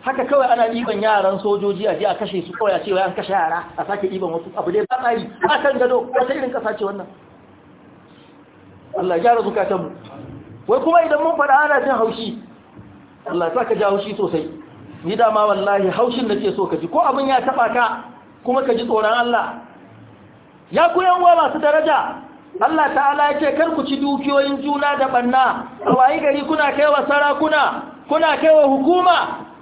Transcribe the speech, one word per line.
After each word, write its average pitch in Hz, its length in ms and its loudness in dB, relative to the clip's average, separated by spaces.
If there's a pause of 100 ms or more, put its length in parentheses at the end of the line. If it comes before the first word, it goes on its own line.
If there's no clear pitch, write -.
Haka 254 220 -2
kawai 262 280 2
ana 233 160 2
ɗiban 226 340 -4
yaran 196 380 2
sojoji 202 480 -2
a 175 100 -2
je 190 80 -4
a 196 80 0
kashe 185 320 -6
su, 180 60 -14
kawai 202 220 0
a - 100 -4
ce 202 80 -4
wai 185 100 2
an 185 100 -2
kashe - 180 -8
yara, 170 340 -2 (120)
a 160 80 -6
sake 202 220 -6
ɗiban 185 240 -4
wasu. 165 260 -8
Abu 190 140 -4
dai 208 180 0
ba 254 140 -2
tsari, 233 260 -2 (140)
ba 294 200 2
kan 269 160 0
gado, 247 360 0
wata 254 180 0
irin 269 200 -4
ƙasa 220 260 -6
ce 214 60 -4
wannan? 196 220 -6 (1900)
Allah 180 180 0
ya 165 60 -2
gyara 233 200 4
zukatanmu. 196 480 -2 (760)
Wai 233 120 4
kuma 330 240 4
idan 302 200 0
mun 330 120 0
faɗa 277 180 4 (100)
ana 277 200 2
jin 269 140 0
haushi. 226 400 -4 (920)
Allah 170 180 -2
ya 165 60 -6
sa 247 100 0
ka 233 100 -2
ji 185 80 -2
haushi 202 340 -2
sosai. 165 320 -4 (560)
Ni 180 100 -4
dama 220 320 2
wallahi 196 440 0
haushin 240 360 0
nake - 300 -2
so 185 100 -2
ka 165 100 -4
ji. 170 120 -6
Ko 285 100 -2
abin 285 300 0
ya 262 120 2
taɓa 262 320 0
ka, 233 320 -2 (400)
kuma 247 200 0
ka 233 100 0
ji 233 100 -2
tsoron 220 280 0
Allah. 240 500 -2 (1080)
Ya 311 200 4
ku 349 80 2
yan 359 200 4
uwa 349 160 8
masu 311 240 2
daraja, 302 580 2 (420)
Allah 311 340 2
Ta'ala 285 380 2
ya 285 60 -2
ce, 277 180 0
"Kar 330 180 2
ku 277 120 -2
ci 269 140 -4
dukiyoyin 277 640 0
juna 285 360 -2
da 269 100 0
ɓanna, 247 560 0 (220)
a - 80 2
wayi 262 260 4
gari 285 220 0
kuna 302 300 0
kai 294 180 2
wa 285 160 2
sarakuna, 285 760 0 (260)
kuna 320 280 2
kai 320 140 4
wa 302 160 8
hukuma." 320 800 2 (160)